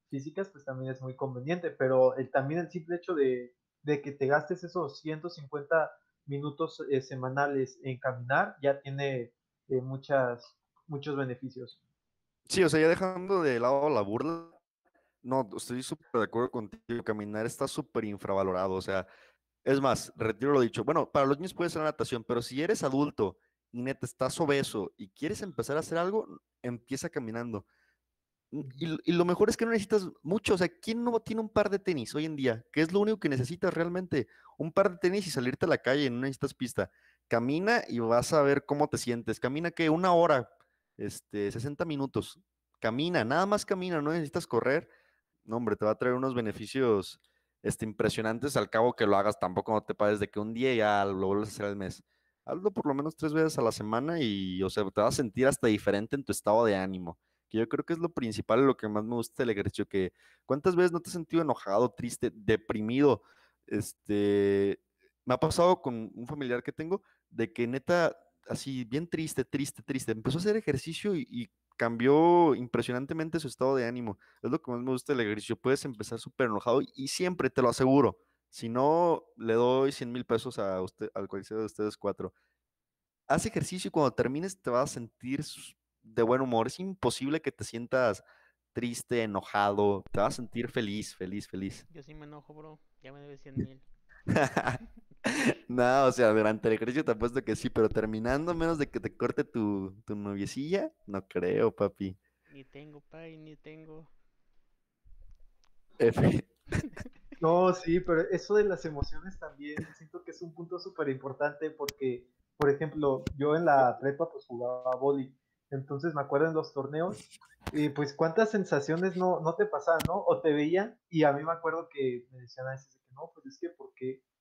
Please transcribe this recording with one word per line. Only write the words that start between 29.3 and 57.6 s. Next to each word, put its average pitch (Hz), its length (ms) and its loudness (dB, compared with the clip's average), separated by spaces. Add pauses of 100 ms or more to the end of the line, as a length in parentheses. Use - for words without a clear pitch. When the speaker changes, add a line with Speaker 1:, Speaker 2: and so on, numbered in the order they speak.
Speaker 2:
es - 80 0
que 226 80 -2
no 233 60 0
necesitas 202 380 0 (140)
mucho, 202 320 0
o 180 40 2
sea, 175 100 2
¿quién 226 360 -6
no 233 160 0
tiene 220 220 -6
un 220 80 -6
par 208 200 2
de 196 80 0
tenis 151 380 -4
hoy 156 80 -2
en 160 100 -6
día? 123 380 0
Que 147 100 2
es 160 100 0
lo 196 80 4
único 208 200 0
que 160 80 0
necesitas 139 440 0
realmente, 170 540 -2 (320)
un 156 140 -4
par 196 180 6
de 175 80 -12
tenis 190 300 0
y - 20 -6
salirte 135 360 -2
a - 20 4
la 139 100 4
calle, 135 320 2
no 120 100 -2
necesitas 135 340 -4
pista. 113 360 -4 (380)
Camina 160 600 2
y 120 120 -2
vas 117 320 2
a 151 100 8
ver 139 240 4
cómo 147 220 2
te - 100 -2
sientes. 117 400 -2
Camina, 151 320 -2
¿qué? 165 180 2
Una 180 260 4
hora, 156 360 4 (460)
este, 104 560 -6
sesenta 143 320 -6
minutos. 139 560 -4 (400)
Camina, 135 440 0
nada 156 220 2
más 208 180 0
camina, 185 380 -2
no 151 100 0
necesitas 165 360 -4
correr. 123 400 2 (560)
No, 107 140 -6
hombre, 107 180 0
te - 80 -2
va 107 80 4
a 107 60 -4
traer 123 180 0
unos 131 180 -2
beneficios, 110 840 0 (420)
este, 113 220 -4
impresionantes 113 720 -2
al 107 120 0
cabo 120 280 4
que 113 100 2
lo 101 100 6
hagas. 101 220 2
Tampoco 92 340 -2
no 107 120 2
te - 100 -6
pares 104 240 2
de 101 100 -2
que - 120 -6
un 110 140 -4
día 127 200 2
ya 104 300 4
lo 95 240 0
vuelves 104 220 0
a - 20 -14
hacer 104 140 -6
al 101 100 -4
mes. 95 260 -10 (420)
Hazlo 190 280 -4
por - 140 -4
lo 139 80 2
menos 147 220 -4
tres 156 160 -4
veces 156 260 2
a 131 40 2
la 113 100 4
semana 123 480 -2
y, 95 440 -2
o 92 60 0
sea, 107 200 0
te - 100 0
vas 110 140 4
a - 20 -4
sentir 127 300 2
hasta 135 220 2
diferente 104 480 2
en 139 80 -6
tu - 80 -2
estado 110 320 4
de 107 120 4
ánimo, 92 420 -4 (300)
que 110 100 -2
yo 113 100 2